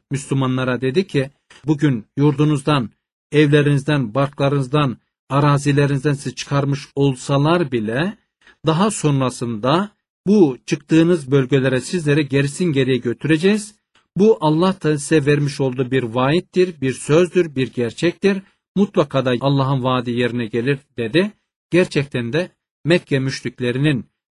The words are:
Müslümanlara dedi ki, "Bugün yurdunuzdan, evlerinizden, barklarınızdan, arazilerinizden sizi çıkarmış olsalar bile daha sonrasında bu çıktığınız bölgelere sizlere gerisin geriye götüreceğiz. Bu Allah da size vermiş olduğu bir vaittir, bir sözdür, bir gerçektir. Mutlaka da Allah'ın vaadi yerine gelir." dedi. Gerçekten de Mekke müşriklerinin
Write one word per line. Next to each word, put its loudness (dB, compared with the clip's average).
Müslümanlara -2
dedi 0
ki, -2
"Bugün 0
yurdunuzdan, 0
evlerinizden, 2
barklarınızdan, -2
arazilerinizden 2
sizi -8
çıkarmış -4
olsalar 0
bile -2
daha 2
sonrasında -2
bu 4
çıktığınız 2
bölgelere 2
sizlere -2
gerisin -2
geriye 0
götüreceğiz. -2
Bu 4
Allah 2
da 0
size 0
vermiş 0
olduğu -2
bir 0
vaittir, -2
bir -2
sözdür, 0
bir -4
gerçektir. -2
Mutlaka 0
da 0
Allah'ın 0
vaadi -2
yerine -2
gelir." -2
dedi. -2
Gerçekten -2
de -4
Mekke 0
müşriklerinin -2